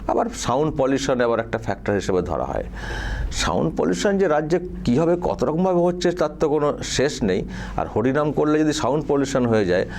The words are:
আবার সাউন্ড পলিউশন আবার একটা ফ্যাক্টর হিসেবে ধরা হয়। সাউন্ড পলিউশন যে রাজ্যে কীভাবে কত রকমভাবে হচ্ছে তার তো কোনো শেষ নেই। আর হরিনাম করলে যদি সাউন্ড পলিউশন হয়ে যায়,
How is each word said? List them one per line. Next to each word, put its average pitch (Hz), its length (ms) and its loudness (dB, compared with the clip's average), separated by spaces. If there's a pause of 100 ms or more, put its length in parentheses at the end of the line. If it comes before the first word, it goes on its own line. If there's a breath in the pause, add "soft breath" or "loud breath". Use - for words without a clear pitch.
আবার - 260 0
সাউন্ড 143 420 0
পলিউশন 135 440 0
আবার 117 200 2
একটা 117 180 -4
ফ্যাক্টর 104 340 -4
হিসেবে 92 300 0
ধরা 69 220 -2
হয়। - 200 -4 (680 loud breath)
সাউন্ড - 440 0
পলিউশন 185 420 0
যে 190 100 2
রাজ্যে 156 320 2 (240)
কীভাবে 160 380 2
কত 127 220 -2
রকমভাবে 175 360 2
হচ্ছে 175 320 2
তার 170 160 0 (120)
তো 160 80 2
কোনো 147 340 2
শেষ - 400 -2
নেই। 98 220 0 (320 loud breath)
আর 80 100 0
হরিনাম 135 460 0
করলে 151 260 2
যদি 156 140 2
সাউন্ড 151 360 0
পলিউশন 135 380 2
হয়ে 110 180 4
যায়, 87 220 2 (120)